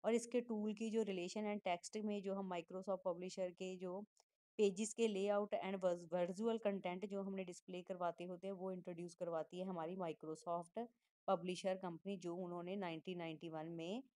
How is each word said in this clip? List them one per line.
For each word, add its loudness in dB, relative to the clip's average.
और 6
इसके 4
टूल 0
की -2
जो 4
रिलेशन 0
and -4
टेक्स्ट -2
में 0
जो 0
हम -2
Microsoft -2
Publisher -2
के -6
जो -4
pages 6
के 4
layout 4
and 0
वर्ज-, 2
वर्चुअल 2
content 2
जो -2
हमने 0
display -8
करवाते -2
होते -6
हैं, -2
वो -4
introduce -6
करवाती -4
है -2
हमारी -2
Microsoft -4
Publisher 2
company, -4
जो -2
उन्होंने -2
नाइनटीन -2
नाइंटी -4
वन -4
में -2